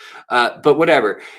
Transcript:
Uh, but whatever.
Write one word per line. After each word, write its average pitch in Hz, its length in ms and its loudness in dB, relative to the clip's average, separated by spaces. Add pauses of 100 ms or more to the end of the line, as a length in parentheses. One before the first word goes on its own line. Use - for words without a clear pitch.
(280)
Uh, 120 340 -2
but 147 160 4
whatever. 147 420 0 (180)